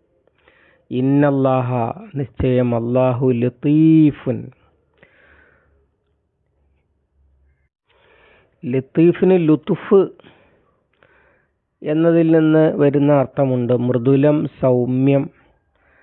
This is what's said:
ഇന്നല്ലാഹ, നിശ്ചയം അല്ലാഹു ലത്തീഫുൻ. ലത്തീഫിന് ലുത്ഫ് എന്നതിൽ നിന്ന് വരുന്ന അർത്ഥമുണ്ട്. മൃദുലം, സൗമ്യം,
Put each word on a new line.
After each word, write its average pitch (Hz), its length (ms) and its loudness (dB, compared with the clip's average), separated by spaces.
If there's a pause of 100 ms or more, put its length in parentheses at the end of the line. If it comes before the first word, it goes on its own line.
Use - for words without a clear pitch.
(920)
ഇന്നല്ലാഹ, 135 760 0 (460)
നിശ്ചയം 127 540 -2 (100)
അല്ലാഹു 123 520 -2
ലത്തീഫുൻ. 143 1080 0 (4000)
ലത്തീഫിന് 165 720 0 (120)
ലുത്ഫ് 175 520 0 (1800)
എന്നതിൽ 165 500 0
നിന്ന് 156 320 4 (120)
വരുന്ന 143 380 0
അർത്ഥമുണ്ട്. 127 600 -2
മൃദുലം, 127 640 0 (240)
സൗമ്യം, 131 640 0 (800)